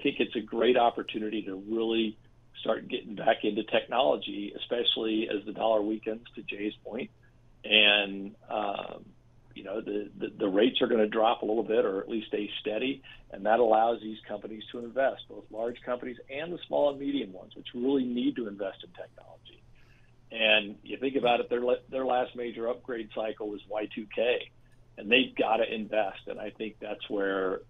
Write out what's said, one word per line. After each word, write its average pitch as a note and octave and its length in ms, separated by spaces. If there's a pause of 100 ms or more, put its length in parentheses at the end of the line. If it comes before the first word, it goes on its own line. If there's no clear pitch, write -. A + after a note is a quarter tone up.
think C#3 160
it's A#2 160
a A2+ 60
great A2+ 360
opportunity A2 680
to F#2+ 120
really A2 600 (420)
start - 300
getting - 260
back A2+ 280
into G#2 200
technology, A2 960
especially A2+ 720
as G#2 160
the G#2+ 80
dollar G#2+ 280
weakens, A2 540
to A2 80
Jay's G#2 300 (100)
point. A2 260 (540)
And, G#2 720 (140)
um, G#2 560 (500)
you - 80
know, G2 160
the, G#2 380
the, G#2+ 200
the A2 100
rates G2+ 340
are B2+ 60
gonna A2 200
drop A2 340
a A2 40
little A2 180
bit A2 220
or G2 160
at - 80
least A2+ 180
stay G#2 220 (100)
steady. A#2+ 420 (300)
And G2 140
that A2 140
allows A2+ 420
these A2 260
companies G#2+ 360 (100)
to B2 60
invest, A#2+ 500
both G#2 220
large A#2 340
companies B2 320 (120)
and D3+ 220
the D#3+ 160
small D3 220
and C#3 100
medium C#3 320
ones, F#2 240
which - 180
really C3 300
need B2 320
to A#2 140
invest G2 340
in - 60
technology. - 760 (680)
And G#2+ 520
you - 140
think C3 180
about A#2+ 240
it, A#2+ 100
their, A#2+ 120 (280)
their C3 160
last B2+ 300
major A#2 320
upgrade A#2 480
cycle A2 340
was G#2 180
Y G#2+ 280
two A2 100 (100)
K, A2+ 360 (440)
and G#2 160
they've B2+ 240
gotta A2+ 280 (100)
invest. G#2 540
And G#2 120
I G#2 120
think G#2+ 280
that's G#2 300
where G2 600